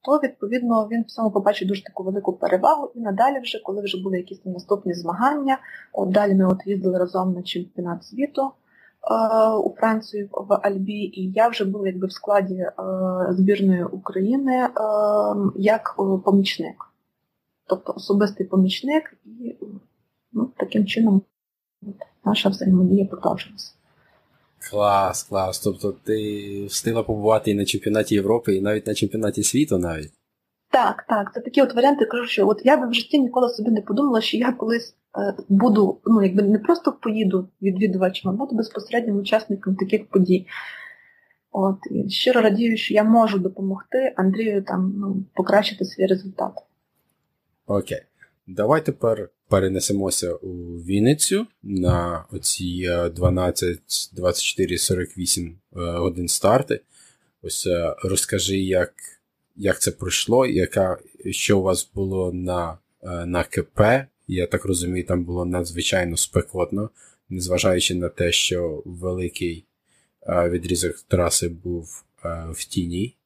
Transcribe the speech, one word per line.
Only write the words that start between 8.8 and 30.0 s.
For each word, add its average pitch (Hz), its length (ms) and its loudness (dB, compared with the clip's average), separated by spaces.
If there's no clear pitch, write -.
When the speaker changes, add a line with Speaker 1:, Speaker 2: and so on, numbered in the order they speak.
Speaker 1:
у - 260 0
Францію, 220 560 -2
в, 196 160 -6
в 202 160 2
Альбі, 202 500 -2
і 185 180 -6
я 220 160 4
вже 226 180 -2
була, 190 220 -2
якби, 185 200 -4
в 185 40 -8
складі, 196 440 0
е, 180 180 -4
збірної 190 540 4
України, 240 680 -2
е, 247 160 2
як, 214 440 0
е, 196 40 0
помічник. 196 500 2
Тобто - 300 -4
особистий 202 480 0
помічник, 190 800 0
і, 233 300 -14
ну, 220 240 -2
таким - 280 0
чином 196 360 4
наша 202 240 2
взаємодія 190 560 4
продовжилася. - 680 -6
Speaker 2:
Клас, 101 520 2
клас. 95 360 -2
Тобто 101 320 -2
ти 104 760 -4
встигла 113 380 -2
побувати 107 480 2
і 101 40 4
на 101 100 0
чемпіонаті 107 500 0
Європи, 104 400 2
і 95 60 0
навіть 107 260 0
на 107 60 -2
чемпіонаті 104 500 -2
світу 135 340 0
навіть? 80 360 -4